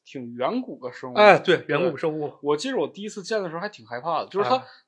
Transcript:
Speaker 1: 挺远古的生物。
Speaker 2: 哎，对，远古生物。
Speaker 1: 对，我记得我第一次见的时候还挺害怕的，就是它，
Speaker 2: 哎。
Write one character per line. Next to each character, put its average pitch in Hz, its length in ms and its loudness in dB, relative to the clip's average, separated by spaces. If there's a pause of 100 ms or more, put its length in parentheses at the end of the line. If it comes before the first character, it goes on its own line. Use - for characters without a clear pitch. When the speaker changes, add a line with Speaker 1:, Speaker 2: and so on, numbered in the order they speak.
Speaker 1:
挺 120 300 -12
远 143 300 -2
古 143 200 -14
的 123 80 -8
生 131 220 -12
物。 - 20 -6
Speaker 2:
哎， 196 220 10
对， 156 300 2
远 156 240 2
古 139 40 -6
生 156 160 -2
物。 151 160 -6
Speaker 1:
对， - 140 -12
我 147 160 2
记 254 140 -6
得 254 60 -2
我 151 100 0
第 190 160 -12
一 214 40 -8
次 202 140 -10
见 208 220 -2
的 180 40 -6
时 156 60 -8
候 170 80 -8
还 208 80 -8
挺 120 160 -20
害 120 160 -10
怕 151 220 -2
的， - 60 -8
就 190 120 -2
是 240 80 0
它， 254 60 6
Speaker 2:
哎。 254 80 -2 (240)